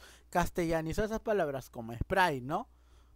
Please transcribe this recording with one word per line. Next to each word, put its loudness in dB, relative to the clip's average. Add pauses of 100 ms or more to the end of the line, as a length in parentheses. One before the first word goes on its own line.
(300)
castellanizado 0
esas -4
palabras 0
como -10
spray, 2
¿no? -4 (480)